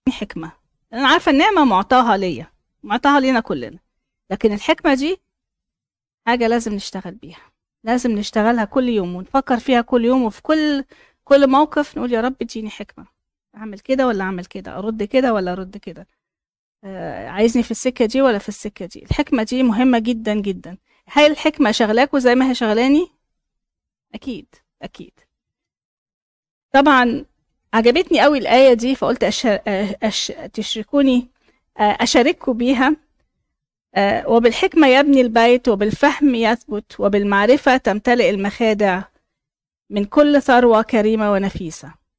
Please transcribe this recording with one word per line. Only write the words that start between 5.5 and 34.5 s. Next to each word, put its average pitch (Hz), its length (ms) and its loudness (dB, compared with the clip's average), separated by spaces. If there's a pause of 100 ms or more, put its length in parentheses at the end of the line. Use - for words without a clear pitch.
حاجة 240 220 0
لازم 233 260 -2
نشتغل 190 400 -12
بيها، - 380 -20 (320)
لازم 247 260 -2
نشتغلها 220 540 0
كل 254 240 -2
يوم 190 280 -2
ونفكر 247 420 -2
فيها 247 220 0
كل 233 240 0
يوم، 254 180 2
وفي 220 200 -6
كل، 302 420 -2 (400)
كل 277 260 4
موقف 294 480 0
نقول: 240 140 -6
"يا 226 80 0
رب 254 220 -4
اديني 220 280 -10
حكمة، - 360 -18 (500)
أعمل 208 220 -16
كده 262 280 -2
ولا 202 180 -2
أعمل 185 200 -8
كده، - 340 -16
أرد 220 240 -8
كده 254 320 0
ولا 185 180 -2
أرد 185 240 -12
كده، 180 300 -18 (800)
آه، 170 440 -14
عايزني 226 340 0
في - 80 -10
السكة 240 340 -4
دي 262 180 -2
ولا 240 160 0
في - 100 -10
السكة 202 380 -14
دي." - 240 -20
الحكمة 269 320 -2
دي 247 200 -2
مهمة 247 360 2
جدا 220 360 -4
جدا. 190 440 -8 (280)
هل 302 240 2
الحكمة 302 400 0
شغلاكوا 233 480 0
زي 247 160 4
ما 262 160 2
هي 247 40 -2
شغلاني؟ 254 540 0 (1080)
أكيد، - 320 -12 (360)
أكيد. - 300 -20 (1600)
طبعا 262 520 2 (500)
عجبتني 254 460 2
قوي 285 180 4
الآية 254 340 4
دي، 240 220 0
فقلت - 300 -2
أش-، 214 220 -2 (560)
أش-، - 300 -4 (200)
تشركوني، 247 760 0 (500)
آه، 214 40 -2
أشارككم 240 680 0
بيها. 254 440 0 (960)
آه، 202 340 0
"وبالحكمة 240 580 2